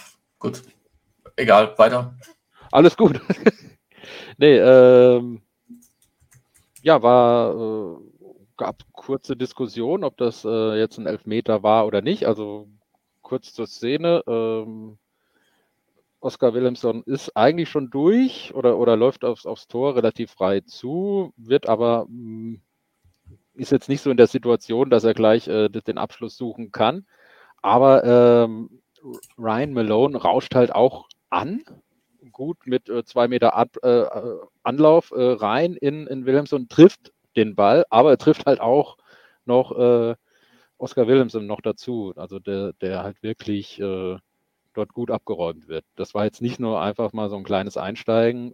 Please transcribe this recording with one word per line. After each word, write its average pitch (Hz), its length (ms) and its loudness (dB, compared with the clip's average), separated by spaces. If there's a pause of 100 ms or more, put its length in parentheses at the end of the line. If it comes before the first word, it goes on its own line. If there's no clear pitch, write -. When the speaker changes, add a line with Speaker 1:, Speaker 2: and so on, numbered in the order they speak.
(400)
Speaker 1:
gut. - 220 -10 (760)
Egal, 107 420 4
weiter. 123 380 2 (560)
Speaker 2:
Alles 160 240 6
gut. 143 300 2
<laughs> - 40 -10 (1040)
Nee, 139 220 6
ähm, 123 840 6 (1400)
ja, 156 200 4
war, 120 520 4
äh, 107 420 -8 (600)
gab - 260 -10 (100)
kurze - 440 -10
Diskussion, 120 680 -8
ob 143 140 -8
das, 120 280 -6
äh, 110 340 -2
jetzt 110 200 -4
ein 107 80 -10
Elfmeter 107 560 -4
war 107 240 2
oder 107 160 -2
nicht. 165 240 -4
Also 104 400 -6 (560)
kurz - 320 -12
zur 113 140 -10
Szene, 160 580 -4
ähm, 110 720 -8 (1200)
Oscar 123 340 -2
Wilhelmsson 123 500 -4
ist - 320 -10
eigentlich 151 320 0
schon 135 220 -6
durch 214 640 0
oder, 123 240 0
oder 117 180 2
läuft 127 280 0
aufs, 120 220 -6
aufs - 220 -14
Tor 131 280 -4
relativ 113 360 -2
frei 98 280 -2
zu, 180 760 -8
wird 120 320 -4
aber, 117 400 0
mm, 113 480 -14 (1000)
ist 131 180 -6
jetzt - 160 -2
nicht 139 140 -4
so 143 80 -2
in 123 60 -2
der 117 100 8
Situation, 120 640 -2
dass 113 140 2
er 113 100 2
gleich, 110 340 0
äh, 107 200 -2
d-, 107 140 -8
den 98 160 -8
Abschluss - 380 -12
suchen 117 360 -12
kann. 131 340 -2 (560)
Aber, 127 420 4
ähm, 120 760 2 (580)
Ryan 120 360 -6
Malone 117 440 0
rauscht 107 360 -2
halt 123 200 2
auch - 340 0 (220)
an, 180 320 -6 (680)
gut 151 340 -14
mit, 127 220 -4
äh, 117 160 -6
zwei 120 240 -2
Meter 120 260 0
Ab-, 120 280 -2
äh, 120 200 2
äh, 107 360 -8 (240)
Anlauf, 156 480 2
äh, 127 120 -6
rein 123 540 0
in, 147 300 -6
in 131 200 -10
Wilhelmsson, 135 440 -2
trifft - 420 4 (240)
den 107 180 0
Ball, 107 360 4
aber 127 220 6
er 123 60 4
trifft - 280 0
halt 135 140 0
auch 131 360 -2 (480)
noch, 123 340 0
äh, 120 360 0 (640)
Oscar 123 280 -2
Wilhelmsson 117 400 0
noch 104 140 -10
dazu, 110 560 -8
also 87 220 -16
der, 98 360 -8
der 92 280 -8
halt 101 200 -14
wirklich, 107 580 -10
äh, 92 360 -8 (600)
dort 104 160 -10
gut 120 200 -8
abgeräumt 85 560 -8
wird. 80 160 -12 (100)
Das - 200 -12
war 104 100 -4
jetzt 107 180 -8
nicht 120 160 -8
nur 110 240 -6
einfach 104 300 -6
mal 107 180 -8
so 101 60 -12
ein 98 80 -14
kleines 98 320 -6
Einsteigen, 117 760 -4